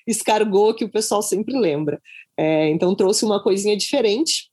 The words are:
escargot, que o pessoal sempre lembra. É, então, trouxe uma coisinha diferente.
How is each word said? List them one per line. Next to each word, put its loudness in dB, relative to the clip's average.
escargot, 2
que -4
o -6
pessoal -2
sempre -2
lembra. -2
É, 2
então, 0
trouxe 2
uma 0
coisinha 0
diferente. -2